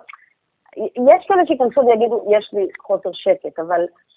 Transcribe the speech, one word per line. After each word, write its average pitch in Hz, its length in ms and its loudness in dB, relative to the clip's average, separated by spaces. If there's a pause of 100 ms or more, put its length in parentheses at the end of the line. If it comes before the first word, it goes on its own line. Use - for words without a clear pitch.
(760)
יש 262 520 2
כאלה 359 180 2
שיכנסו 262 400 0
ויגידו, 233 380 2 (140)
"יש 208 140 -8
לי 202 160 -4 (100)
חוסר 190 340 -6
שקט", - 460 -4
אבל 170 220 -2 (360)